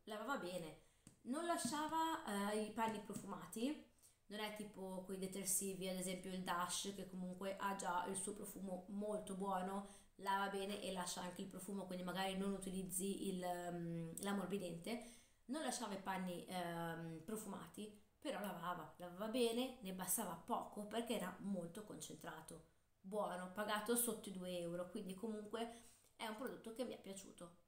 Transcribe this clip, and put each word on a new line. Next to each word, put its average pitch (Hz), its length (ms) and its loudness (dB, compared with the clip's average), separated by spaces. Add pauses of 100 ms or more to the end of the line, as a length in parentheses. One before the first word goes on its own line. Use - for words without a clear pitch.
lavava 220 320 0
bene, 175 480 -4 (380)
non 294 220 0
lasciava, 311 1040 4
eh, 214 120 4
i 214 80 -2
panni 220 280 2
profumati, 214 880 -2 (420)
non 208 120 -4
è 208 160 0
tipo 190 500 -4
quei 190 120 -2
detersivi, 190 680 2
ad 185 100 2
esempio 185 340 0
il 185 120 0
Dash, 180 520 2
che 185 120 -6
comunque 185 500 -2
ha 196 180 2
già 180 320 2
il 190 80 0
suo 202 180 0
profumo 190 560 -4
molto 202 460 0
buono, 196 520 2 (300)
lava 196 320 4
bene 196 320 0
e 190 100 0
lascia 180 300 0
anche 180 200 -4
il 190 60 -2
profumo, 190 380 -4
quindi 180 180 -2
magari 190 340 2
non 196 140 4
utilizzi 190 760 0
il, 180 140 0
ehm, 170 800 0
l'ammorbidente. 196 960 0 (300)
Non 294 180 -2
lasciava 233 300 0
i - 80 -2
panni, 185 460 0
ehm, 165 760 0
profumati, 202 840 -6 (140)
però 190 220 -2
lavava, 175 560 -2
lavava 180 300 -4
bene, 240 540 4
ne 190 120 -2
bastava 185 400 2
poco 208 540 0
perché 233 280 2
era 185 240 0
molto 175 440 0
concentrato, - 840 -8 (340)
buono, 185 540 0
pagato 208 420 4
sotto 226 340 2
i 190 40 -6
due 180 260 -2
euro, 175 300 0
quindi 190 240 -4
comunque 220 720 -4 (300)
è 233 120 -6
un 220 80 -2
prodotto 226 380 -4
che 254 100 0
mi 214 100 0
è - 60 -8
piaciuto, - 680 -10